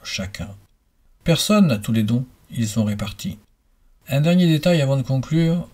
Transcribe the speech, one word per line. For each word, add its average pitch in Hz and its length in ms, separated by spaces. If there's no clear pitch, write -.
chacun. 98 460
Personne 190 440
n'a 117 100
tous 104 140
les 110 120
dons, 120 220
ils 113 180
sont 110 160
répartis. 104 560
Un 139 140
dernier 175 260
détail 160 340
avant 135 160
de 131 40
conclure. 160 720